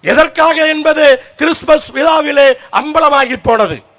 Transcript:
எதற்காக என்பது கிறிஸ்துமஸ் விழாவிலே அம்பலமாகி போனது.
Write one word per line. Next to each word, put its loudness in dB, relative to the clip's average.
எதற்காக 0
என்பது 0
கிறிஸ்துமஸ் -2
விழாவிலே 0
அம்பலமாகி -2
போனது. 0